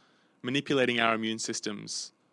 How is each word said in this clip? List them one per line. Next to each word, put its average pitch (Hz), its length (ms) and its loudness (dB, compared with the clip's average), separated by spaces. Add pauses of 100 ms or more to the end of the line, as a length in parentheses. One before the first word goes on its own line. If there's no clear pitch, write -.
(420)
manipulating 127 560 2
our 113 160 4
immune 110 240 -2
systems 107 720 -6 (220)